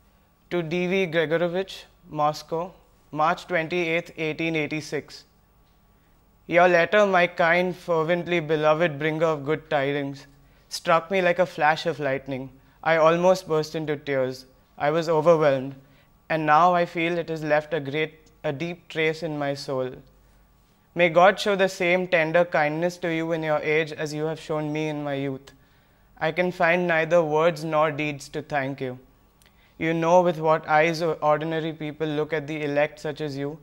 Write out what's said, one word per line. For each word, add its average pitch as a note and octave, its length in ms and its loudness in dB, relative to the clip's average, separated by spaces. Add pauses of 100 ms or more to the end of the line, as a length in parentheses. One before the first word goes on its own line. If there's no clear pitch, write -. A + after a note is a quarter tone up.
(500)
to F3 140 -2
D F3 240 -2
V F#3+ 180 0
Gregorovich, E3 800 -2 (260)
Moscow, D3+ 640 -4 (380)
March D#3 340 0
twenty-eighth, E3+ 720 -2
eighteen D#3+ 380 -4
eighty-six. D3 720 -6 (1200)
Your E3+ 220 6
letter, F3 360 4
my F3+ 220 4
kind, F3 480 0
fervently E3+ 640 -2
beloved D3+ 580 2
bringer D#3 280 -2
of D3+ 200 -2
good D3 240 -4
tidings, C#3+ 580 -4 (420)
struck E3 420 -2
me F#3+ 100 2
like F3 180 2
a F3+ 60 2
flash D#3 400 0
of D3+ 140 -2
lightning. C3+ 500 -4 (320)
I D#3+ 140 2
almost E3+ 540 4
burst D#3 260 -2
into D3+ 220 -4
tears. C3 480 -4 (320)
I D3 140 0
was E3 180 0
overwhelmed, D3+ 680 4 (540)
and D#3+ 160 -2
now D#3+ 280 6
I F3 120 2
feel E3+ 320 -2
it E3 100 -4
has D#3+ 160 -6
left D3+ 300 0
a D#3 80 -2
great, D3+ 320 -4 (320)
a D#3 80 -2
deep E3+ 340 -10
trace D#3+ 360 -2
in D#3 140 -6
my C#3+ 180 -4
soul. C3 360 -6 (1040)
May F3 140 4
God F3+ 280 6
show G3+ 200 0
the F#3+ 100 4
same F3+ 400 0
tender E3+ 380 2
kindness E3 540 0
to E3+ 140 -4
you E3 200 -2
in D#3+ 100 -4
your D3+ 160 0
age D3+ 320 0
as D3+ 220 -8
you D3+ 100 -6
have D#3+ 160 -6
shown D3+ 320 -6
me D#3 160 -4
in D3 160 -6
my C#3+ 120 -6
youth. C#3 360 -6 (640)
I D#3+ 160 -2
can F3+ 220 0
find F3+ 340 2
neither E3 340 2
words D#3 440 0
nor D#3 260 0
deeds D3 380 -6
to D#3 120 -8
thank C#3 380 -4
you. B2+ 180 -6 (800)
You E3 160 -2
know E3 280 4
with E3+ 160 2
what D#3+ 320 2
eyes D#3 320 4
ordinary D#3 720 0
people D#3 340 -6
look D3+ 240 -4
at D3 160 -4
the D3+ 160 -6
elect D3 360 -2
such D3+ 200 -8
as D3 160 -6
you, C#3+ 280 -8